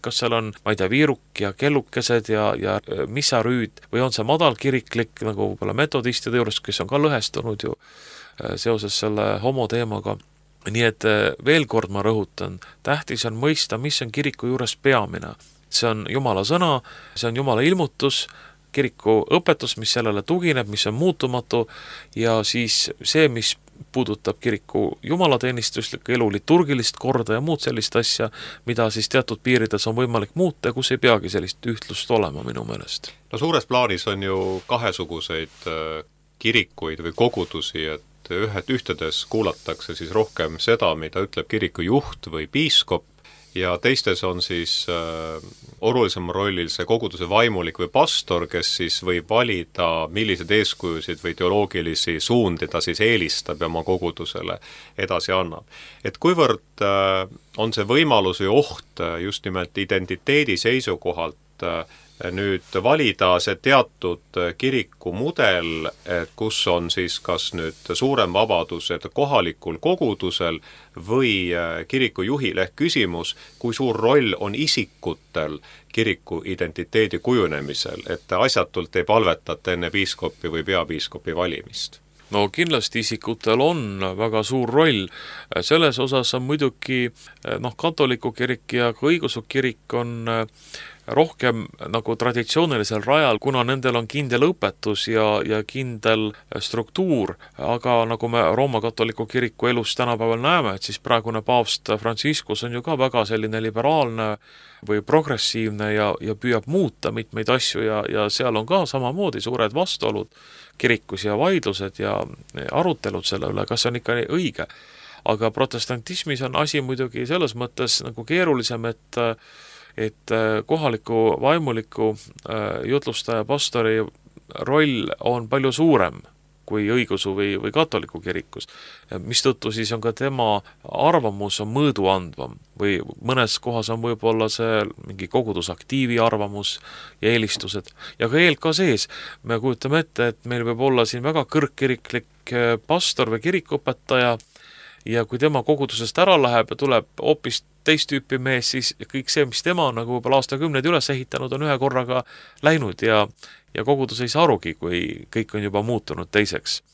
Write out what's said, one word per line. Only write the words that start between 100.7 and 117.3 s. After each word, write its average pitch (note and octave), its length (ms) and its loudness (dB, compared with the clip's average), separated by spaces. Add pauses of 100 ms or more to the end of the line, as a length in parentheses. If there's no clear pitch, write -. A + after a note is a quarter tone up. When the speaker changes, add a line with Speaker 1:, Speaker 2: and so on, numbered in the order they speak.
Speaker 1:
et - 80 -12
siis - 160 -8
praegune A2+ 420 0
paavst A#2 580 2
Franciscus A2+ 640 -2
on A#2+ 100 -6
ju A#2+ 80 -4
ka D#3 160 -2
väga B2 280 2
selline A2 360 -2
liberaalne A2+ 760 0 (520)
või G#2+ 120 2
progressiivne A2 920 0
ja, G#2 180 2 (100)
ja G#2+ 140 -4
püüab A#2+ 320 0
muuta D#3+ 440 0
mitmeid A2 380 -6
asju B2+ 320 2
ja, G#2+ 280 0
ja G#2 200 0
seal A#2+ 260 0
on A2 100 0
ka F3+ 200 2
samamoodi C3+ 560 -2
suured A#2 320 -2
vastuolud A2 540 -2 (500)
kirikus G2 480 0
ja G#2 140 0
vaidlused G#2 600 -2
ja G2+ 200 -2 (520)
arutelud C3 540 -2
selle - 280 -2
üle, G2+ 120 -2
kas A#2 160 -2
see A#2+ 120 0
on A#2+ 80 -6
ikka A#2+ 180 -2 (100)
õige. D#3 380 -2 (580)
Aga A2 260 2
protestantismis C3 920 -4
on B2+ 140 -4
asi D3+ 260 0
muidugi B2+ 400 -4
selles C#3+ 320 -2